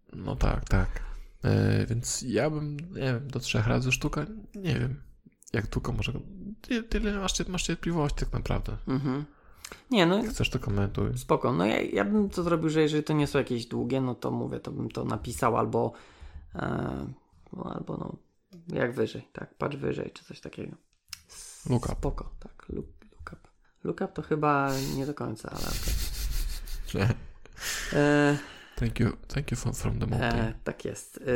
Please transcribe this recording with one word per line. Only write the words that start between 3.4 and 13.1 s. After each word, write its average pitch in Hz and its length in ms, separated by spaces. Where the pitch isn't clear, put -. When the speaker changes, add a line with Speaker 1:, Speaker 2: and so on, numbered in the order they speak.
Speaker 1:
trzech 113 260
razy 131 260
sztuka, 147 340
nie 185 240
wiem, 127 240
jak - 140
długo - 260
może, - 200
ty-, 233 220
tyle 208 360
masz, 185 300
masz 185 140
cierpliwość 165 520
tak - 180
naprawdę. - 440
Speaker 2:
Mhm. 135 360
Nie, 202 160
no 180 160
Speaker 1:
Jak 220 80
chcesz, - 200
to 131 80
komentuj. 101 600
Speaker 2:
spoko. - 340
No 151 140
ja, - 140
ja - 240
bym 202 260
to 180 120
zrobił, 165 280
że 156 120
jeżeli 151 220
to 156 80